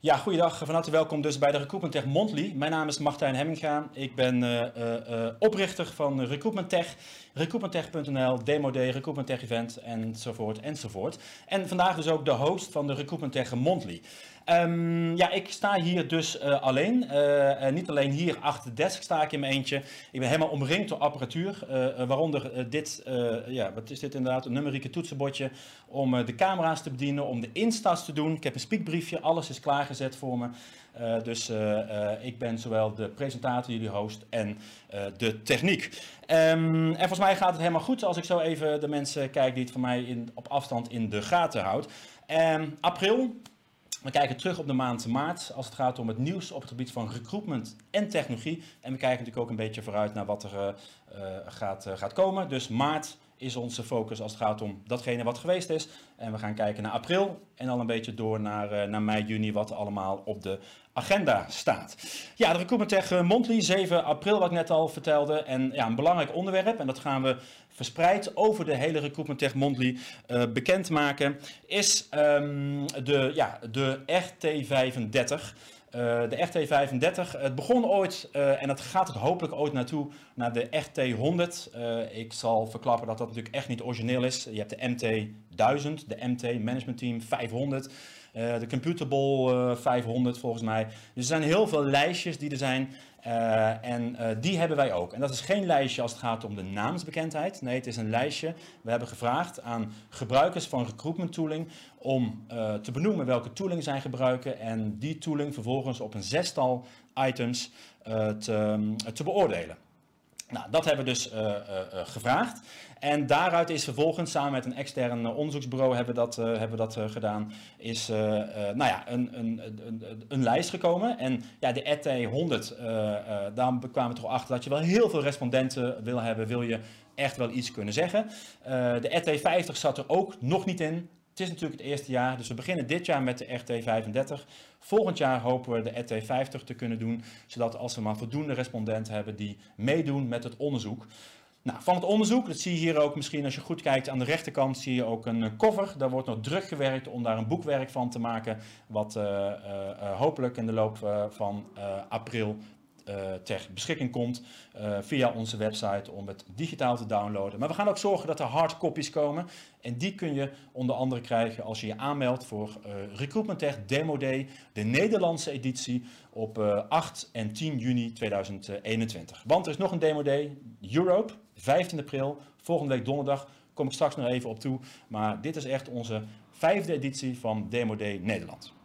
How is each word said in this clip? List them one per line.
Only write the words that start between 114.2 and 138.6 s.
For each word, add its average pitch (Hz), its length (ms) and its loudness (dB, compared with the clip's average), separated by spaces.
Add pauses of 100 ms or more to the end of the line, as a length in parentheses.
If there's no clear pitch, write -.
samen 143 200 0
met 127 140 -2
een 127 100 -4
extern, 120 500 -2
eh, 117 120 -2
onderzoeksbureau 135 580 2
hebben 120 200 0
we 120 40 0
dat, 117 180 2
eh, 117 80 0
hebben 110 240 0
we 113 60 -4
dat, 110 220 -2
eh, 107 120 -2
gedaan, 107 420 -2 (260)
is, 113 320 -6
eh, 107 600 0
eh, 104 60 -4
nou 131 140 4
ja, 92 200 -2
een, 123 300 -2
een, 113 260 -2
een, 110 220 -12
een, 110 400 -10
een 135 160 0
lijst 139 260 4
gekomen. 185 480 2
En 131 260 -2 (160)
ja, 131 120 2
de 127 180 -2
R 147 100 2
T 127 260 0
honderd, 123 460 0
eh, 110 440 -2
eh, 104 400 -4
daar 127 220 2 (140)
kwamen 123 240 0
we 120 60 -10
toch 113 100 -4
achter 127 240 -2
dat 123 80 -4
je 139 60 -8
wel 143 100 2
heel 202 300 4
veel 156 120 2
respondenten 131 800 0
wil 120 180 -2
hebben, 113 260 0
wil 120 140 0
je 113 180 0 (360)
echt 139 220 -2
wel 123 120 0
iets 120 220 -4
kunnen 104 220 -4
zeggen. 180 360 2 (320)
Eh, 131 100 -8 (300)
de 123 140 0
R 165 160 2
T 147 100 2
vijftig 170 360 2
zat 139 200 2
er 135 120 -6
ook - 320 2
nog 180 240 2
niet 180 140 -2
in. 165 300 -2 (200)
Het - 100 -18
is 185 100 -2
natuurlijk 160 320 -4
het 135 80 -8
eerste 139 220 -4
jaar, 127 260 2
dus 113 100 -10
we 120 60 -6
beginnen 131 340 -4
dit 175 180 0
jaar 147 180 2
met 123 140 0
de 123 160 -8
R 120 100 -6
T 117 200 -2
vijfendertig. 107 640 -2 (340)
Volgend 190 380 2
jaar 131 220 4
hopen 123 320 0
we 113 100 2
de 117 180 -4
R 120 60 -4
T 110 200 -4
vijftig 131 380 -2
te 123 100 -12
kunnen 113 260 -4
doen, 113 240 -2 (240)
zodat 117 300 -2
als 123 180 -6
we 117 60 -6
maar 107 160 -2
voldoende 135 360 -4
respondenten 110 600 -4